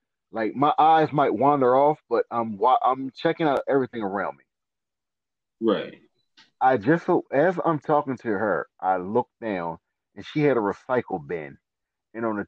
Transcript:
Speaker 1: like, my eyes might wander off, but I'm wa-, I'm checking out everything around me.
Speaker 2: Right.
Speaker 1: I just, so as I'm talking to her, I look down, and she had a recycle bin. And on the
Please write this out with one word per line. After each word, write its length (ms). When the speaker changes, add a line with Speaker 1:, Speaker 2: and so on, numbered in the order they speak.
Speaker 1:
like, 220
my 240
eyes 340
might 220
wander 420
off, 220
but 220
I'm 260
wa-, 260
I'm 320
checking 320
out 220
everything 340
around 360
me. 60
Speaker 2:
Right. 400
Speaker 1:
I 180
just, 260
so 260
as 340
I'm 140
talking 400
to 100
her, 380
I 160
look 320
down, 380
and 80
she 160
had 160
a 40
recycle 640
bin. 340
And 100
on 120
the 120